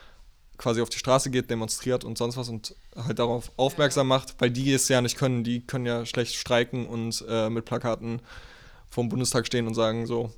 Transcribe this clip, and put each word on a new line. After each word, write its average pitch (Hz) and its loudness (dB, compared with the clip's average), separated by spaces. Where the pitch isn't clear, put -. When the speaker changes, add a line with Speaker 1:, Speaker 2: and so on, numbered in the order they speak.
Speaker 1:
quasi 120 0
auf 113 -2
die - -8
Straße 135 4
geht, 127 0
demonstriert 120 -2
und 113 -8
sonst 120 -2
was 123 -6
und 123 -10
halt 117 -4
darauf 120 0
aufmerksam 135 4
Speaker 2:
Ja. 131 6
Speaker 1:
macht, - -8
weil 123 4
die 135 0
es 135 2
ja 127 4
nicht 120 -2
können, 127 2
die 120 -2
können 127 -4
ja 120 -2
schlecht 117 -2
streiken 120 0
und, 113 -4
äh, 110 2
mit 113 -2
Plakaten 117 -2
vorm 120 -2
Bundestag 123 0
stehen 120 0
und 110 -4
sagen 113 2
so 117 -2